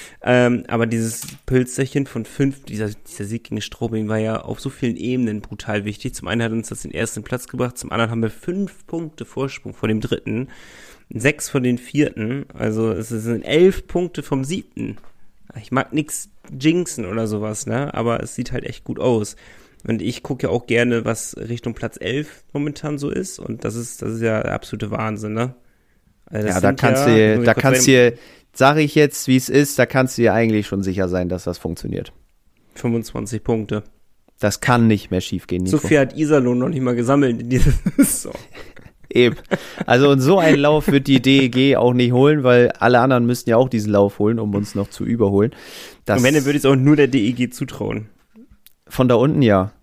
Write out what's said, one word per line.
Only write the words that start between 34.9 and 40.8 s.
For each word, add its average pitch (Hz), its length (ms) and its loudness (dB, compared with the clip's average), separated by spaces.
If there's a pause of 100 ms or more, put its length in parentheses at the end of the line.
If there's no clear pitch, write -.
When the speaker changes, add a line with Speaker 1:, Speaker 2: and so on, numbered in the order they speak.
Speaker 2:
mehr 90 120 0
schief - 240 -10
gehen, 90 160 -4
Nico. 92 160 0
Speaker 1:
So - 100 -4
viel 151 100 4
hat 139 160 0
Iserlohn 143 440 2
noch 127 100 -2
nicht 139 140 -4
mal 123 120 0
gesammelt 120 460 2
in 120 80 -10
dieser 127 240 4 (120)
<laughs> - 120 -4
Saison. - 380 0 (760)
Speaker 2:
Eben. 120 260 4 (500)
Also 131 240 6
und 135 100 4
so 165 180 4
einen 160 200 4
Lauf 147 300 2